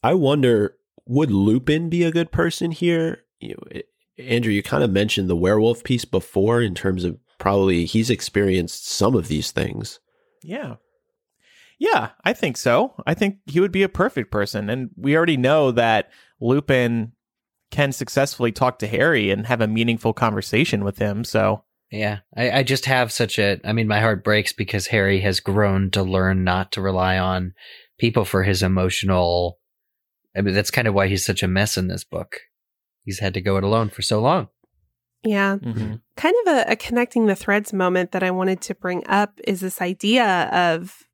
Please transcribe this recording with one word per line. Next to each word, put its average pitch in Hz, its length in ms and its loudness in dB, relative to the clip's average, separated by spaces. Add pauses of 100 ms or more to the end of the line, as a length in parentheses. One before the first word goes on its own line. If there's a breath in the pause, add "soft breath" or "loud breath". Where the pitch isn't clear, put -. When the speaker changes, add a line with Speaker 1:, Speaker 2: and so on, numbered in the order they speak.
Speaker 1:
I 147 120 4
wonder, 135 600 4 (300)
would 135 240 2
Lupin 127 580 2
be 170 140 0
a 165 80 2
good 165 220 0
person 170 400 -2
here? 165 500 -2 (160)
You - 120 -12
know, - 300 -14 (380)
A-, - 40 -18 (120)
Andrew, 113 180 0
you 101 100 0
kind 147 200 -2
of 117 80 2
mentioned 98 400 0
the 85 60 2
werewolf 104 480 2
piece 123 200 -2
before 107 560 0
in 104 140 -2
terms 90 300 -4
of 87 120 -4 (220)
probably 95 460 2
he's 113 260 0
experienced 98 760 -2
some 113 260 0
of 90 140 0
these 76 240 -4
things. - 480 -6 (420)
Speaker 2:
Yeah. 170 340 -12 (1000 soft breath)
Yeah, 262 320 -2 (140)
I - 80 0
think 143 240 -4
so. 143 380 0 (120)
I - 80 0
think 196 220 -2 (100)
he 156 140 0
would 190 120 2
be 190 100 2
a 190 60 2
perfect 180 420 -2
person. 104 400 -4
And 127 260 -6
we 143 200 0
already 165 200 4
know 135 360 4
that 113 380 2 (300 soft breath)
Lupin 120 720 2 (580)
can 139 220 0
successfully 131 600 -2
talk 127 260 0
to 107 80 -6
Harry 113 440 2
and 104 160 -2
have 120 140 -2
a 110 60 2
meaningful 113 480 0
conversation 107 680 0
with 98 140 -4
him. 104 260 -2
So 104 400 0 (260)
Speaker 3:
Yeah, 104 300 -4 (140)
I, 120 160 -2
I 135 120 0
just 131 240 -2
have 127 260 0
such - 260 -2
a, 101 260 0
I 107 80 -4
mean, 110 160 0
my 107 120 2
heart 107 240 0
breaks 107 300 2
because 101 320 -4
Harry 98 340 2
has 95 200 0
grown 98 500 0
to 98 120 0
learn 92 420 2
not 92 280 0
to - 80 -6
rely 92 380 0
on 92 340 -2 (460 loud breath)
people 117 260 0
for 95 200 0
his 95 180 2
emotional, 90 960 0 (800)
I 98 40 -4
mean, 98 140 0
that's 104 160 0
kind 117 180 0
of 101 60 -2
why 98 140 2
he's 98 180 -2
such 95 160 -2
a 95 60 -2
mess 95 280 0
in 92 120 -2
this 92 160 -8
book. - 360 -10 (640)
He's 98 160 -8
had 98 140 -2
to 98 80 -2
go 98 160 0
it 95 60 -2
alone 107 260 2
for - 120 -12
so 107 180 0
long. 139 280 0 (760)
Speaker 4:
Yeah. 196 320 0
Speaker 2:
Mm-hmm. 107 380 -6 (220)
Speaker 4:
Kind 349 180 0 (120)
of 330 80 4
a, 233 180 2
a 214 40 0
connecting 240 500 0
the 196 100 4
threads 208 360 -2
moment 180 400 0
that 185 100 -2
I 185 80 0
wanted 185 320 -2
to 190 120 -10
bring 180 340 -6
up 202 380 -2
is 185 140 -2
this 185 200 -8
idea 190 720 0
of 175 500 -2 (120)